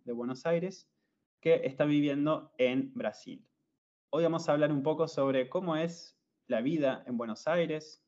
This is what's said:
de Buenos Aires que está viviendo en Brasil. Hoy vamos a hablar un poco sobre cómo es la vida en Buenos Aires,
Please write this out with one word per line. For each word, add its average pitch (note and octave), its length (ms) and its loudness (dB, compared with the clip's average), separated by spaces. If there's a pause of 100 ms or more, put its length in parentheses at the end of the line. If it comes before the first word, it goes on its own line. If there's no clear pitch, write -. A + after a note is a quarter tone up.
de A#2+ 100 -6
Buenos B2 320 -8
Aires E3+ 420 -2 (540)
que E3 220 4
está C#3 200 0
viviendo D3 720 2
en B2+ 380 2
Brasil. G#2+ 500 -8 (640)
Hoy D#3 140 0
vamos E3 260 0
a D3+ 40 4
hablar D3 200 4
un C#3 100 0
poco D#3 260 0
sobre C3 420 0
cómo F3 260 -2
es E3+ 400 -6 (300)
la A#2 160 0
vida C#3 440 0
en A#2+ 120 -4
Buenos A2+ 280 -6
Aires, D#3 600 -2